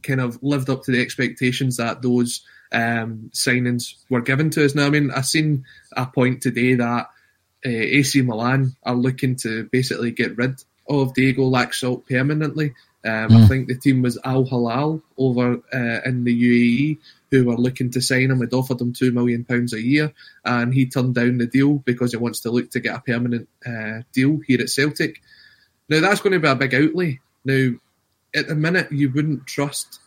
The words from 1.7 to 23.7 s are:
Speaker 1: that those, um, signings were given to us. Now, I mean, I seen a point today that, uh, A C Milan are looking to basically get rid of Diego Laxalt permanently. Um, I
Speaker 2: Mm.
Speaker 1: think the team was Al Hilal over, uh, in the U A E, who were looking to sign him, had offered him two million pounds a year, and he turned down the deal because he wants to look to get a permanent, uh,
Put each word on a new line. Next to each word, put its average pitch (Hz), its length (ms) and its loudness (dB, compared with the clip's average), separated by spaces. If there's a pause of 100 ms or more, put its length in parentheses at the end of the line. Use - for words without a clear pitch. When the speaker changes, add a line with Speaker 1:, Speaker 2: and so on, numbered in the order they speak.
Speaker 1:
that 117 260 -6
those, 123 380 0 (300)
um, 117 640 -4
signings 123 600 0 (140)
were 123 120 0
given 135 300 0
to 151 140 2
us. 139 100 2
Now, 143 120 2
I 143 40 2
mean, 147 200 2
I 131 120 -2
seen 151 420 0 (320)
a 127 100 -4
point 127 340 0
today 127 340 2
that, 120 340 -2 (560)
uh, 135 40 -4
A 117 360 2
C 135 180 2
Milan 127 600 0
are 123 100 -2
looking 127 420 0
to 113 340 -4
basically 123 420 -2
get 107 240 -4
rid 131 180 -2 (340)
of 135 260 0
Diego 131 360 2
Laxalt 123 580 -2
permanently. 147 680 -2 (300)
Um, 110 280 2
I 113 80 12
Speaker 2:
Mm. 110 80 10
Speaker 1:
think 131 200 0
the 127 60 -2
team 131 280 2
was 120 220 0
Al 131 200 0
Hilal 131 580 -2 (160)
over, 123 420 0 (140)
uh, 117 300 -2
in 127 180 -2
the 120 100 2
U 120 200 4
A 120 40 6
E, 120 420 2 (340)
who 131 120 6
were 120 120 0
looking 123 340 -2
to 131 100 -4
sign 131 300 2
him, 127 100 2
had 117 140 -4
offered 131 260 -2
him 123 120 -4
two 127 180 0
million 120 340 0
pounds 120 280 -2
a 110 100 -8
year, 147 300 0 (320)
and 120 280 0
he 131 140 2
turned 127 300 -2
down 123 220 2
the 117 80 0
deal 139 320 2
because 123 340 -2
he 117 60 -6
wants 117 220 -4
to 113 120 -6
look 123 180 -2
to - 80 -6
get 113 160 -4
a 127 60 -10
permanent, 120 480 -4 (180)
uh, 113 360 -10 (100)